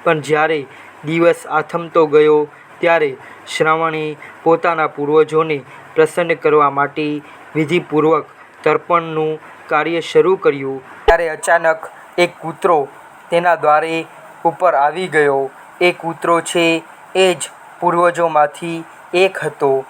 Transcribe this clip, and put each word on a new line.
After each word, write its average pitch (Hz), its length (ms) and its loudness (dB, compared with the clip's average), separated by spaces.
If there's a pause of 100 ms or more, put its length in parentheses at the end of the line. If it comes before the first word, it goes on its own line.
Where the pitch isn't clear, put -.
પણ 160 160 0
જ્યારે 151 460 -2 (380)
દિવસ 165 420 0
આથમતો 160 600 -2
ગયો 151 420 4 (300)
ત્યારે 160 380 0 (400)
શ્રવણે 156 600 -2 (260)
પોતાના 165 440 0
પૂર્વજોને 151 720 0 (340)
પ્રસન્ન 165 400 0
કરવા 147 360 2
માટે 143 520 -4 (320)
વિધિપૂર્વક 151 720 0 (380)
તર્પણનું 156 760 -2 (280)
કાર્ય 160 340 -2
શરૂ 160 360 2
કર્યું. 135 460 -2 (220)
ત્યારે 165 240 2
અચાનક 160 580 0 (320)
એક 175 200 2
કૂતરો 160 500 -2 (420)
તેના 175 240 2
દ્વારે 156 500 0 (400)
ઉપર 165 300 0
આવી 151 320 -2
ગયો. 143 440 0 (300)
એ 180 120 2
કૂતરો 165 480 -2
છે 165 420 0 (320)
એ 185 200 2
જ 143 160 -10 (300)
પૂર્વજોમાંથી 170 1040 0 (300)
એક 185 300 0
હતો 139 460 -2